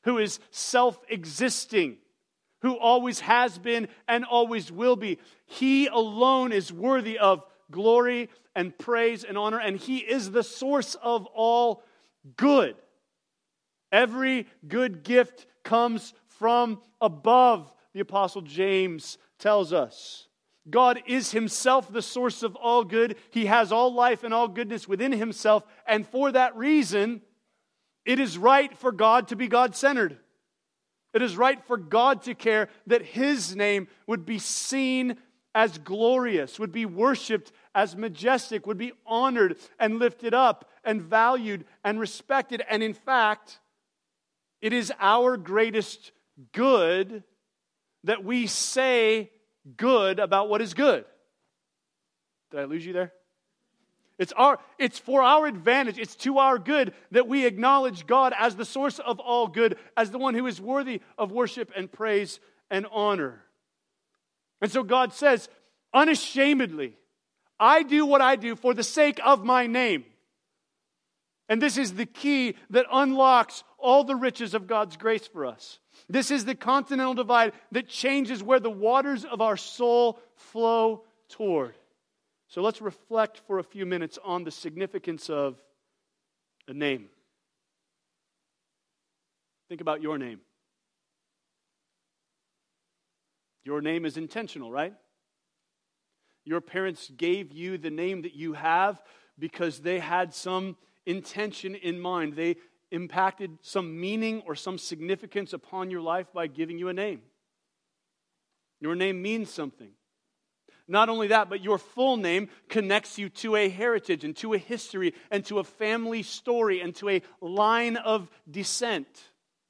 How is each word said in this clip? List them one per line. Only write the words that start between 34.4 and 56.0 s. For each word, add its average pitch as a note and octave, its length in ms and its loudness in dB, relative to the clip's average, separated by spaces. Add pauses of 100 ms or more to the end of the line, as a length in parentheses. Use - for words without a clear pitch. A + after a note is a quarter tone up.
as A3 260 2
glorious, G#3 840 0
would G#3+ 100 -6
be A3 160 -4
worshiped G#3+ 640 0 (240)
as F#3+ 220 2
majestic, G#3+ 680 -2
would G3 140 -6
be A#3 140 -8 (120)
honored A#3 540 2 (220)
and A3 180 0
lifted A#3 360 -2
up B3 360 4 (140)
and A3 180 -2
valued A3 640 0 (160)
and G#3 160 -2
respected. B3 720 -4
And G#3+ 160 0
in A3 100 -4
fact, A3 640 0 (1000)
it A3 120 -2
is A#3+ 280 -2
our A#3+ 360 4
greatest G#3 760 -2 (400)
good G3 720 2 (800)
that G3+ 180 -2
we A#3 240 -2
say A3+ 840 0 (440)
good G#3 440 4
about G3 280 2
what G#3+ 140 0
is F3+ 120 -8
good. G#3+ 300 4 (1500)
Did D3 80 -8
I C#3 40 -6
lose D#3+ 220 -8
you F#3 60 -10
there? F3+ 200 -4 (1080)
It's F3+ 140 -4
our, B3+ 260 4 (200)
it's C4 200 -2
for C4+ 240 2
our D4+ 240 6
advantage. A3+ 520 0
It's A3+ 180 -10